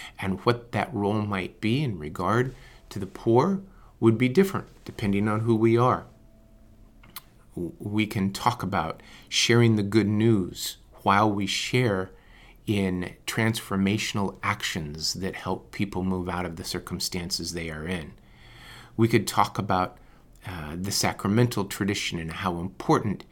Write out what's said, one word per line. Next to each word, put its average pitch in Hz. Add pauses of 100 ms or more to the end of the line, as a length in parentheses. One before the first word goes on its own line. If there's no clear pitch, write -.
(200)
and 95
what 117
that -
role 104
might 98
be 117
in 113
regard 95 (360)
to 101
the 98
poor 151 (380)
would 113
be 127
different 185 (160)
depending 101
on 107
who 113
we 113
are. 117 (1500)
W-, 85
we 107
can 98
talk -
about 87 (260)
sharing 117
the 107
good 101
news 107 (260)
while 101
we 101
share 101 (560)
in 95 (120)
transformational 104
actions 80
that 95
help -
people 98
move 92
out 87
of 85
the 85
circumstances 87
they 85
are 78
in. 85 (840)
We 113
could 110
talk -
about, 95 (480)
uh, 80
the 101
sacramental 104
tradition 101
and 80
how 87
important 98